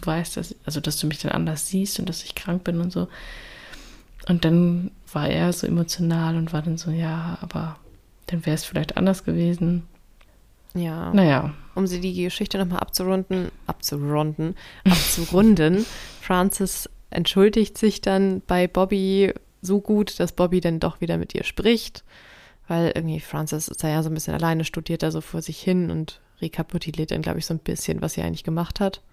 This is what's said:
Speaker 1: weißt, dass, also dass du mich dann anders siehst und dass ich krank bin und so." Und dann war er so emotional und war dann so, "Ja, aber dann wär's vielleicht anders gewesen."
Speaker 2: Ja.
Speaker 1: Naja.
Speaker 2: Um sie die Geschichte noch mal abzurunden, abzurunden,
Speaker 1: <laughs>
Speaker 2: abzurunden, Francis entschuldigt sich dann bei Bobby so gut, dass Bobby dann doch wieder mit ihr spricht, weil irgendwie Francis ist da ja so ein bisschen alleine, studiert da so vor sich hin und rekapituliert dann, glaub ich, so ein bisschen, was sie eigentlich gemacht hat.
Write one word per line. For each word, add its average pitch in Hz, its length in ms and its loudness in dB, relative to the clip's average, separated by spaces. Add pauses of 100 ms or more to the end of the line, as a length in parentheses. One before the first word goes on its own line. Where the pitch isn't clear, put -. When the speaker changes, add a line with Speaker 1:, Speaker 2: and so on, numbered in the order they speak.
Speaker 1:
weißt, 165 320 -4
dass, 170 180 -8 (100)
also 156 140 -4
dass 156 180 -4
du 156 100 -2
mich 151 120 -4
dann - 120 -4
anders 160 360 -2
siehst 196 320 -2
und 180 80 -4
dass 170 160 -6
ich - 120 -12
krank 175 280 -4
bin 175 180 0
und 180 100 -2
so." 180 160 -2 (1200)
Und 175 180 2
dann 175 460 4 (200)
war 151 180 -2
er 170 240 2
so - 140 -4
emotional 165 680 0
und 165 160 -2
war 156 80 0
dann 165 160 -2
so, 160 140 -4
"Ja, 165 500 -4
aber 160 360 -6 (500)
dann 165 180 -4
wär's 156 200 -2
vielleicht - 320 -4
anders 190 260 2
gewesen." 170 600 0 (920)
Speaker 2:
Ja. 170 400 -4
Speaker 1:
Naja. 160 400 6 (220)
Speaker 2:
Um 190 120 0
sie 180 120 -4
die 185 140 -4 (100)
Geschichte 196 340 -4
noch 190 80 0
mal 175 140 -2
abzurunden, 185 680 -2 (180)
abzurunden, 151 880 -2 (140)
Speaker 1:
<laughs> - 160 -2
Speaker 2:
abzurunden, 180 1000 6 (360)
Francis 185 680 0 (200)
entschuldigt 208 680 4
sich 214 240 2
dann 190 460 2
bei 180 200 4
Bobby 190 680 2 (280)
so 190 200 2
gut, 208 380 0
dass 175 120 0
Bobby 180 300 2
dann 165 180 2
doch 160 220 -2
wieder 165 160 -2
mit - 180 -4
ihr - 80 -2
spricht, - 600 0 (640)
weil 170 280 2
irgendwie 160 240 -4
Francis 151 480 -6
ist - 160 -10
da 156 60 0
ja 156 140 0
so 160 60 -2
ein 156 40 -4
bisschen 156 200 -4
alleine, 165 320 0
studiert 165 380 -4
da 160 80 0
so 156 100 -4
vor 165 200 -8
sich - 180 -10
hin 180 320 2
und 160 300 -6 (200)
rekapituliert 160 680 -6
dann, 156 100 -2
glaub 160 160 -2
ich, 160 80 -6
so - 80 -4
ein 160 60 -2
bisschen, - 420 -4
was - 120 -4
sie - 80 -4
eigentlich 170 220 -4
gemacht 170 360 -4
hat. 196 220 -2 (100)